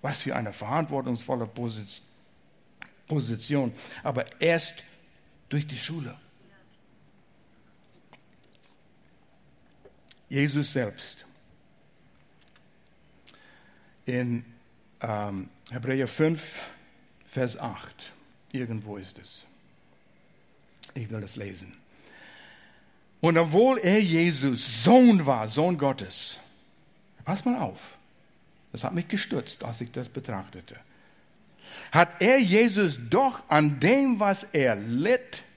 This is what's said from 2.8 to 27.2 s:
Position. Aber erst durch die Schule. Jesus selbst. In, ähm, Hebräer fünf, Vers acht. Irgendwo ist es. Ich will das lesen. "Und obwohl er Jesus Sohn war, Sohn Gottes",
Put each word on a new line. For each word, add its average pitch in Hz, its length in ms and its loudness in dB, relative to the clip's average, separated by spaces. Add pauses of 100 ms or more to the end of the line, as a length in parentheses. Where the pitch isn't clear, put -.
Position. 123 640 -2 (300)
Aber 127 220 -4 (140)
erst 165 360 0 (720)
durch 147 160 -2
die 147 100 -12
Schule. 139 400 -10 (4000)
Jesus 143 420 0
selbst. - 540 -6 (2750)
In, 123 400 -2 (560)
ähm, 104 480 -6 (220)
Hebräer 127 360 -2
fünf, - 600 -2 (580)
Vers 123 320 -4
acht. - 560 -12 (380)
Irgendwo 110 460 -8
ist 92 200 -18
es. - 280 -20 (1500)
Ich 113 160 -10
will 107 120 -8
das 98 160 -14
lesen. 95 380 -14 (1400)
"Und 165 180 4
obwohl 196 420 4
er 185 200 4
Jesus 160 840 0
Sohn 226 420 8
war, 117 220 0
Sohn 156 300 0
Gottes", 131 640 -4 (840)